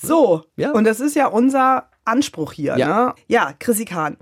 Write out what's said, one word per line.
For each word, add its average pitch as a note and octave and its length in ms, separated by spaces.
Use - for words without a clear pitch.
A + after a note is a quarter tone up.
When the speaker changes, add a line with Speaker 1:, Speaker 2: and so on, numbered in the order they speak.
Speaker 1:
ne? - 80
Speaker 2:
So, A3+ 360
Speaker 1:
Ja. E3+ 140
Speaker 2:
und G#3+ 140
das A3 160
ist D4 160
ja C4+ 100
unser C4 640
Anspruch A3 480
hier, C#3 260
Speaker 1:
Ja. F#3 300
Speaker 2:
ne? - 60
Ja, F#3+ 320
Chrissy A3+ 260
Kahn, D#3+ 360